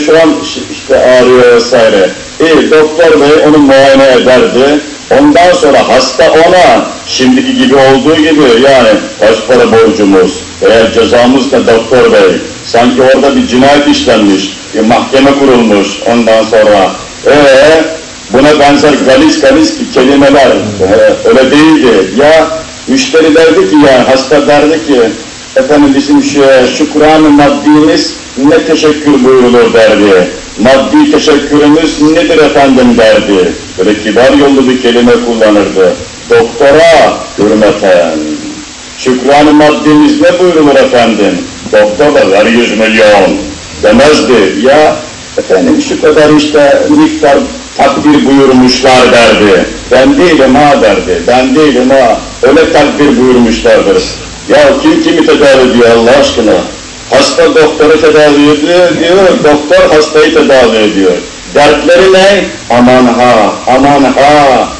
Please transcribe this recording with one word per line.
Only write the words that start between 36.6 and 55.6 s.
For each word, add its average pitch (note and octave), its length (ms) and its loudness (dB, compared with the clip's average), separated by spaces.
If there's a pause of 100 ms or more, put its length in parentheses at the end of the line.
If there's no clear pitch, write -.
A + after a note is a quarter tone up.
hürmeten, F#2+ 800 0 (800)
"Şükran-ı C#3 560 0
maddimiz D3+ 680 0
ne F3 180 2
buyrulur D#3 360 0
efendim?" A2 680 0 (300)
Doktor G#2+ 440 0
da, A#2+ 160 0
Ver G#2+ 140 0
yüz A#2 260 -2
milyon G#2+ 640 0 (460)
demezdi. A#2 800 2
"Ya D3 320 2 (420)
efendim D3 520 -2
şu - 120 -6
kadar D3+ 280 2
işte C#3+ 600 2
miktar D3 480 0 (400)
takdir D3 480 0
buyurmuşlar." B2+ 880 2
derdi. G#2+ 520 2 (260)
"Ben C3+ 260 2
değilim C#3+ 380 2
ha." C#3 260 2
derdi. F#2 460 -2
"Ben B2+ 280 0
değilim C3 340 0
ha. C3+ 300 0 (240)
Öyle - 280 2
takdir C#3+ 500 0
buyurmuşlardır." A2 800 0 (460)
Ya C#3+ 320 2
kim D#3+ 220 0
kimi D#3+ 220 0
tedavi C3+ 460 2